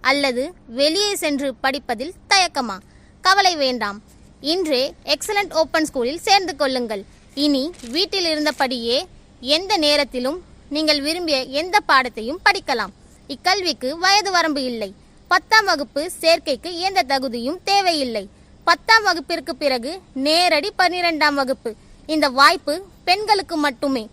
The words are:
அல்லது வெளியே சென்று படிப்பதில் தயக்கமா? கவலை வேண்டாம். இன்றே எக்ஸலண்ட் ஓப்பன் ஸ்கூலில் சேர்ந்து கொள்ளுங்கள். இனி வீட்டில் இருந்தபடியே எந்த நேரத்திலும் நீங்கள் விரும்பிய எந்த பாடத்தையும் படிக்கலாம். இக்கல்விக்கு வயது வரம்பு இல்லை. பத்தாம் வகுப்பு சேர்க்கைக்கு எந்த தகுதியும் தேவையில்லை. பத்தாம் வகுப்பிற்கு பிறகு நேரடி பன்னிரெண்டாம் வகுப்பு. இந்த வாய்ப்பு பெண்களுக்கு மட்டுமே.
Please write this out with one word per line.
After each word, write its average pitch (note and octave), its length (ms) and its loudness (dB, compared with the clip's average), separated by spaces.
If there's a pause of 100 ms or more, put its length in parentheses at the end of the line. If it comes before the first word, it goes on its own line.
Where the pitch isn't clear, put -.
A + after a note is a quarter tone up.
அல்லது C4+ 520 0 (140)
வெளியே D#4+ 480 0
சென்று C#4+ 380 -2 (100)
படிப்பதில் C4 500 -4 (160)
தயக்கமா? C#4 500 0 (420)
கவலை F#4+ 340 4
வேண்டாம். A3+ 460 -2 (400)
இன்றே D4+ 520 -2 (100)
எக்ஸலண்ட் G4+ 500 -2
ஓப்பன் D#4+ 400 0
ஸ்கூலில் C#4 340 -4
சேர்ந்து F#4+ 280 2
கொள்ளுங்கள். B3 500 -2 (300)
இனி C#4+ 360 0 (240)
வீட்டில் F#4 380 -2
இருந்தபடியே C4+ 640 -2 (400)
எந்த E4+ 380 0
நேரத்திலும் D4 640 0 (280)
நீங்கள் D4+ 320 0
விரும்பிய D#4 420 -2 (180)
எந்த F#4 180 2
பாடத்தையும் C4 680 0
படிக்கலாம். C#4+ 480 0 (340)
இக்கல்விக்கு D#4+ 680 -2
வயது G4 340 2
வரம்பு D#4+ 320 2
இல்லை. A3+ 280 -6 (360)
பத்தாம் G4+ 380 2
வகுப்பு D#4 460 -2 (100)
சேர்க்கைக்கு E4 680 0
எந்த F#4+ 140 0
தகுதியும் C4 640 -2
தேவையில்லை. D4+ 680 0 (340)
பத்தாம் G#4+ 400 4
வகுப்பிற்கு E4+ 520 -2
பிறகு C#4 460 -2 (120)
நேரடி D#4+ 640 2
பன்னிரெண்டாம் E4+ 640 2
வகுப்பு. B3+ 320 -2 (340)
இந்த D4+ 240 0
வாய்ப்பு D4 540 4 (220)
பெண்களுக்கு F#4+ 500 0
மட்டுமே. C#4 580 -2